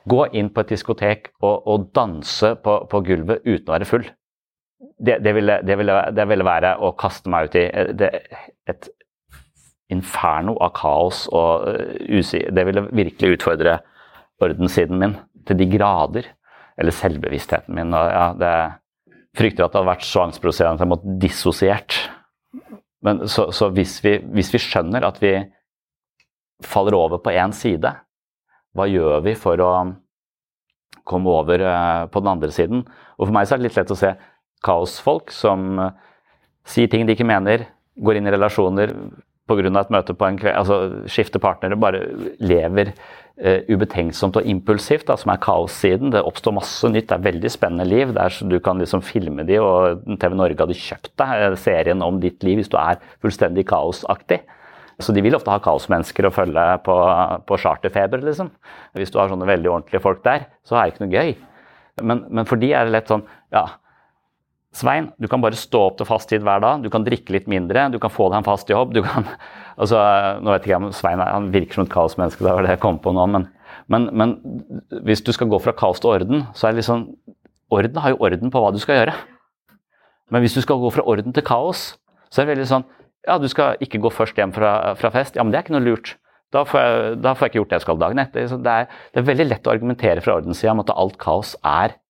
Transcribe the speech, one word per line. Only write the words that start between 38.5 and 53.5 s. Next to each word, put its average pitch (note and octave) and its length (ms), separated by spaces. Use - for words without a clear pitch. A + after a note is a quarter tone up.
på A2 140
grunn F#2+ 180
av G2 80
et - 80
møte F#2+ 240
på G#2 100
en F#2+ 120
kveld, G2+ 180
altså F#2+ 480
skifter - 340
partnere, G2 380
bare F#2+ 240
lever, F#2 520
eh, F#2+ 320
ubetenksomt F#2+ 680
og - 100
impulsivt, G#2 580
da, - 100
som - 160
er F#2 60
kaossiden. F#2+ 720
Det G#2+ 140
oppstår - 320
masse - 340
nytt, A2 180
det F#2 120
er F#2+ 120
veldig E2+ 200
spennende F2+ 340
liv. A#2+ 280
Det G2+ 100
er F2+ 60
så G2 200
du F2+ 100
kan F#2 200
liksom F#2 240
filme D#2 420
de, G2+ 140
og F#2 420
T F2+ 80
V F2+ 60
Norge F2+ 240
hadde E2 160
kjøpt - 420
deg, C3+ 140
eh, G#2 260
serien F#2 460
om F2+ 180
ditt F2 220
liv G2 160
hvis G#2 120
du - 80
er E2 200
fullstendig F#2 440